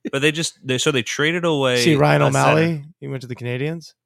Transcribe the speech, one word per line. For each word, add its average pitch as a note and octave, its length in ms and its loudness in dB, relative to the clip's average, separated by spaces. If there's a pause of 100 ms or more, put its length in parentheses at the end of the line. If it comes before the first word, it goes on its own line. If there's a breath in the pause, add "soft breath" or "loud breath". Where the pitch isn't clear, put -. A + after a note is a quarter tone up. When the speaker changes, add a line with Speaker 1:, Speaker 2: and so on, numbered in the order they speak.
(120)
Speaker 1:
But C#3 100 -4
they D3+ 100 2
just, D#3 340 -6
they, B2+ 120 0
so D3+ 140 0
they C3 120 2
traded E3 400 -2
away C#3 400 2
Speaker 2:
See D#3 120 4
Ryan D3 260 4
Speaker 1:
a C#3+ 60 4
Speaker 2:
O'Malley? C#3+ 380 2 (120)
Speaker 1:
center. C#3+ 80 -12 (160)
Speaker 2:
He C#3 80 -10
went C3+ 120 -8
to B2 60 -14
the A#2+ 80 -12
Canadiens? B2+ 600 -6 (100)